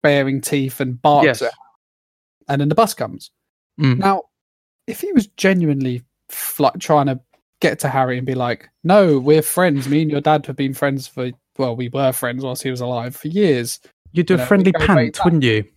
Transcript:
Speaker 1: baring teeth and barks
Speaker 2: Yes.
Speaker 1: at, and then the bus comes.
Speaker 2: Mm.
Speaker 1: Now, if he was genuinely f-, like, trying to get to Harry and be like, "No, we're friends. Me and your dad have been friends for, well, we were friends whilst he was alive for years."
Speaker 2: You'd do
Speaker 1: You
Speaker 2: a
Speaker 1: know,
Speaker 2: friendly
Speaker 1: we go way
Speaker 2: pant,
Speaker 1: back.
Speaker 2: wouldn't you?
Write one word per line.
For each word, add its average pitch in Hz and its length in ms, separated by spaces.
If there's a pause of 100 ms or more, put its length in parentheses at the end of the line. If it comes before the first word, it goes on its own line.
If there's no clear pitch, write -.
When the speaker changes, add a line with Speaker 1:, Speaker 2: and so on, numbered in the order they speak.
Speaker 1:
baring 139 380
teeth 135 400
and 127 200
barks 147 240
Speaker 2:
Yes. 127 180
Speaker 1:
at, 117 100 (960)
and 143 120
then 143 80
the 151 60
bus 226 200
comes. - 360 (500)
Speaker 2:
Mm. 131 180
Speaker 1:
Now, 190 260 (640)
if - 140
he 403 120
was 240 160
genuinely 143 760 (280)
f-, - 300
like, 143 180
trying 147 280
to 131 120 (420)
get 156 200
to 143 80
Harry 127 300
and 131 80
be 135 80
like, 123 340 (160)
"No, 175 340
we're 147 240
friends. 147 460
Me 151 140
and 151 80
your 143 100
dad 151 260
have 135 100
been 135 180
friends 139 340
for, 127 220 (280)
well, 127 160
we 123 140
were 131 240
friends 127 320
whilst 127 180
he 131 80
was 123 120
alive 123 340
for - 120
years." 156 520 (320)
Speaker 2:
You'd 170 140
do 185 80
Speaker 1:
You 175 40
Speaker 2:
a - 40
Speaker 1:
know, - 40
Speaker 2:
friendly 190 220
Speaker 1:
we 180 40
go 170 80
way 156 60
Speaker 2:
pant, 156 300
Speaker 1:
back. 190 80
Speaker 2:
wouldn't 165 180
you? 110 220 (120)